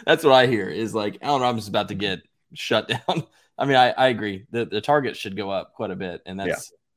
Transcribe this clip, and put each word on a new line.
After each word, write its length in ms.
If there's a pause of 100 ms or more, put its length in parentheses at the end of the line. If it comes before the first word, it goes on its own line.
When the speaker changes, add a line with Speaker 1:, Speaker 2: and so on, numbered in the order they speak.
Speaker 1:
That's 180
what 100
I 140
hear 200
is, 280
like, 260
Allen 220
Robinson's 240
about 220
to 60
get 260 (320)
shut 340
down. 360 (180)
<laughs> 180
I 60
mean, 120
I, 140
I 160
agree. 420
The, 160
the 160
target 340
should 220
go 140
up 240
quite 160
a 40
bit, 300
and 140
Speaker 2:
Yeah. 80
Speaker 1:
that's, 260 (240)